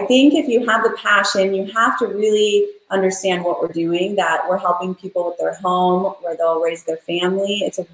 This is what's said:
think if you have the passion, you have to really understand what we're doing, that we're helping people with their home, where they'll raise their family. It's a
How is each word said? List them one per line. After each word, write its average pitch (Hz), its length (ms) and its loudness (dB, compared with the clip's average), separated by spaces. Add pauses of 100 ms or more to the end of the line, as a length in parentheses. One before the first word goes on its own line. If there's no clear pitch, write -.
think 269 300 6
if 294 120 0
you 233 200 2
have 226 160 2
the 226 80 2
passion, 196 640 0
you 196 180 -4
have 233 260 2
to 240 80 0
really 208 600 2 (240)
understand 190 520 0
what 175 180 -2
we're 165 80 0
doing, 175 460 -2
that 160 320 0
we're 185 120 0
helping 185 340 -2
people 180 320 -6
with 175 140 -6
their 165 160 -2
home, 185 680 0
where 170 160 -6
they'll 165 240 0
raise 165 220 -2
their 160 140 -4
family. 190 680 -2
It's - 140 -6
a 170 140 -8